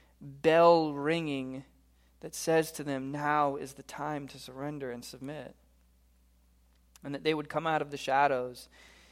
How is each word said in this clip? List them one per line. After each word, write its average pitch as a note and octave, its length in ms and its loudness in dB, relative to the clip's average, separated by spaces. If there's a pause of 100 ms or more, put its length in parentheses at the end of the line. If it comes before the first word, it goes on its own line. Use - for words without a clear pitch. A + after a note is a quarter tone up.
(200)
bell D#3+ 760 6
ringing C#3 720 -4 (560)
that - 160 -14
says D#3+ 380 2
to D3+ 100 -8
them, C3+ 280 -4
"Now D3 440 0
is C#3 180 -10
the C3+ 100 -18
time D3 440 -8
to C3 120 -18
surrender C3+ 520 -8
and A#2+ 140 -12
submit." C3+ 500 -14 (1500)
And C#3 140 -8
that C#3 80 -10
they D#3 100 2
would D3+ 160 -4
come D#3 160 -4
out D#3 160 2
of D3 100 -6
the C#3+ 60 -8
shadows, C3 720 0 (440)